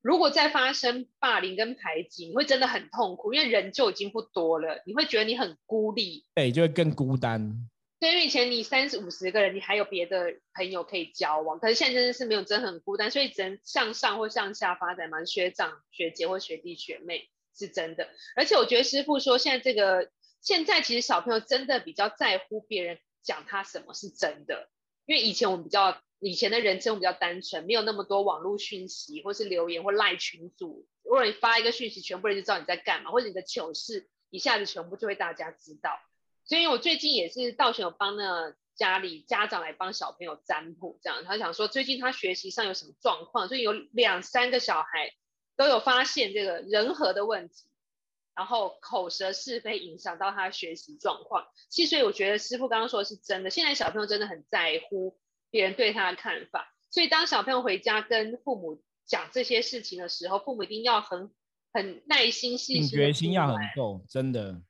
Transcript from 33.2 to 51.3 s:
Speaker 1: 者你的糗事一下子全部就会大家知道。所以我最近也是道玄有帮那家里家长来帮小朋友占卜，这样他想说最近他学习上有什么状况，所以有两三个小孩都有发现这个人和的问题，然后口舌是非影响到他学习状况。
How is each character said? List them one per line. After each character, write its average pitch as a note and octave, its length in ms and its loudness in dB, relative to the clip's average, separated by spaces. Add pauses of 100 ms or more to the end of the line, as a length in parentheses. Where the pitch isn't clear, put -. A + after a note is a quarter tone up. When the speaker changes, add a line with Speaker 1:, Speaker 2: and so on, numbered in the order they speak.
Speaker 1:
者 A#3 60 -6
你 G3 60 -8
的 F#3 80 -4
糗 E3 320 -6
事 G3 360 -8 (200)
一 F#3+ 80 -12
下 A3+ 220 2
子 G3+ 60 -2
全 F3 240 -8
部 F#3 80 -10
就 A3+ 100 -4
会 G3 80 -2
大 F3 160 -4
家 E3 180 -10
知 - 320 -20
道。 D3+ 160 -4 (500)
所 D#4 120 2
以 E4+ 80 4
我 C4+ 100 2
最 D#4+ 200 2
近 D4+ 180 0
也 F3+ 120 0
是 A#3+ 260 -4
道 B3 200 2
玄 A#3 80 -6
有 F3+ 80 -2
帮 G3+ 280 -4
那 F3 360 -4 (220)
家 G3 240 2
里 E3+ 220 -8
家 G#3+ 260 -2
长 G3 160 -4
来 D#3 100 -8
帮 F#3 200 -6
小 - 180 -8
朋 F3 160 -12
友 D3+ 180 -10
占 D#3+ 300 -4
卜， E3 260 -14
这 F3 80 -8
样 C3 160 -6
他 G3 140 -4
想 F3+ 160 -4
说 G#3+ 120 0
最 C4+ 160 -2
近 B3 160 -2
他 B3+ 120 0
学 F#3+ 240 -2
习 F#3+ 160 -10
上 G#3+ 160 -2
有 F#3+ 80 -4
什 - 100 -10
么 - 160 -20
状 E3 240 0
况， - 220 -2
所 C4 100 -4
以 B3 60 -2
有 G#3 100 2
两 G#3 480 2
三 B3 300 0
个 B3 80 2
小 E3+ 240 0
孩 D#3 280 -4 (460)
都 C#4 100 6
有 B3+ 120 6
发 B3+ 240 4
现 A3+ 300 0
这 G3+ 120 0
个 F3 140 -2
人 G#3+ 340 2
和 G3+ 200 2
的 G3+ 120 0
问 F#3+ 240 -4
题， - 160 -20 (720)
然 F#3 100 -4
后 G#3 340 0
口 F3+ 300 -2
舌 F#3+ 240 -2
是 A#3+ 260 -6
非 G#3+ 200 -4
影 F3+ 180 -12
响 F3 220 -8
到 G3 100 0
他 G3 220 -2
学 E3+ 240 -8
习 D3+ 260 -18
状 F3+ 220 -2
况。 - 200 -2 (240)